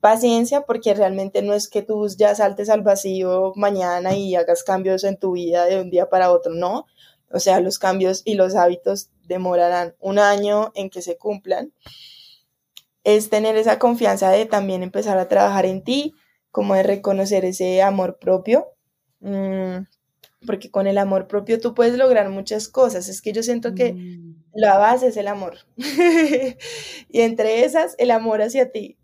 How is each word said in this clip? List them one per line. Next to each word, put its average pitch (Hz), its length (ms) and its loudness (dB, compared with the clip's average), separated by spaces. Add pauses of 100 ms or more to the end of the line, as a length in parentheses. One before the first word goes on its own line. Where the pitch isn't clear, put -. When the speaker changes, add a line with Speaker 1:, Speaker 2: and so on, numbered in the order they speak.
Speaker 1:
paciencia, 233 640 2
porque 226 280 0
realmente 196 480 0
no 202 120 -2
es 208 160 -4
que 208 120 -2
tú 214 260 -4 (100)
ya 208 180 4
saltes 208 340 -2
al 214 120 4
vacío 190 760 0
mañana 190 600 0
y 196 200 -4
hagas 170 280 0
cambios 190 420 -2
en 196 120 -2
tu 185 160 -4
vida 175 320 0
de 190 160 0
un 180 80 -8
día 175 200 2
para 185 220 4
otro, 175 220 2
no. 180 320 -4 (460)
O 190 80 -4
sea, 185 220 2
los 190 180 -4
cambios 190 460 0
y 220 100 -2
los 185 200 2
hábitos 180 540 0 (180)
demorarán 175 720 0
un 196 200 -2
año 208 560 2
en 196 140 -8
que 185 120 -12
se 170 160 -8
cumplan. 208 540 -6 (1300)
Es 214 260 2
tener 220 280 0
esa 220 220 2
confianza 214 520 2
de 214 140 4
también 196 380 -2
empezar 202 340 -2
a 185 100 0
trabajar 196 380 2
en 190 180 -4
ti, 294 300 -4 (380)
como 202 240 0
de 190 80 2
reconocer 196 600 0
ese 185 360 0
amor 190 380 0
propio, 190 480 0 (520)
mm, 190 680 -6 (600)
porque - 260 -8
con 196 160 -2
el 196 100 0
amor 190 300 -2
propio 208 320 -4
tú 233 140 -4
puedes 240 240 2
lograr 247 320 4
muchas 196 400 -8
cosas. 214 400 0
Es 190 120 -12
que 214 120 -8
yo 226 100 -4
siento 233 320 -4
que 226 180 0
Speaker 2:
Mm. 175 420 -16 (180)
Speaker 1:
la 208 240 4
base 247 300 4
es 220 100 -2
el 202 100 -4
amor. 196 300 -8 (200)
<laughs> 285 800 2 (520)
Y 226 120 2
entre 226 440 2
esas, 320 340 -2
el 247 120 2
amor 226 300 0
hacia 254 300 0
ti. 214 320 -12